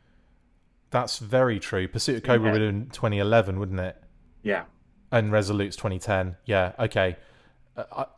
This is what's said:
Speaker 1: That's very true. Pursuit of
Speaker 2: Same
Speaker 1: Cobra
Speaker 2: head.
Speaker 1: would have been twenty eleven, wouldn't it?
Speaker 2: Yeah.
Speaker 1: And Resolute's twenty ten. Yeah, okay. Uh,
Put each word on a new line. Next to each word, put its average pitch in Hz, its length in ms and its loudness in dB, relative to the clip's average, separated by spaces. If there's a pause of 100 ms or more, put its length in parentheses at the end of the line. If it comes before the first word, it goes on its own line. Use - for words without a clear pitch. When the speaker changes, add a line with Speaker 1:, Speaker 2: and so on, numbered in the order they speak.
(880)
Speaker 1:
That's 123 300 -2
very 120 400 2
true. 92 280 -2
Pursuit 120 300 -2
of 110 60 -6
Speaker 2:
Same - 120 -4
Speaker 1:
Cobra 110 140 4
Speaker 2:
head. 107 40 4
Speaker 1:
would 107 120 2
have 104 80 0
been 104 180 -6
twenty 104 280 -2
eleven, 101 400 2
wouldn't 95 200 -4
it? 92 220 -8 (420)
Speaker 2:
Yeah. 196 200 -2 (480)
Speaker 1:
And 110 200 2
Resolute's 101 460 0
twenty 95 220 -4
ten. 92 360 -2 (100)
Yeah, 95 320 0
okay. 101 380 0 (640)
Uh, - 280 -8 (120)